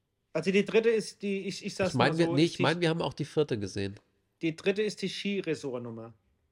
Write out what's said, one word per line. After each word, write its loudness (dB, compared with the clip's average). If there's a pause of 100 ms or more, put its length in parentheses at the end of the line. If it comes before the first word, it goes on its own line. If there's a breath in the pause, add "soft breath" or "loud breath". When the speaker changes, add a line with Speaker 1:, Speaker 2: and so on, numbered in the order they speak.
(340)
Speaker 1:
also 0
die 6
dritte 4
ist -2
die, -2
ich, -10
ich -8
sag's 0
Speaker 2:
Ich -4
mein, 4
Speaker 1:
mal -2
Speaker 2:
wir, 4
Speaker 1:
so, 0
Speaker 2:
nee, 6
Speaker 1:
ist 0
Speaker 2:
ich -14
Speaker 1:
die 2
Speaker 2:
mein, 2
wir 2
haben 0
auch -4
die -6
vierte 0
gesehen. -4 (460)
Speaker 1:
die -2
dritte 0
ist -4
die -4
Skiresort-Nummer. -6 (380)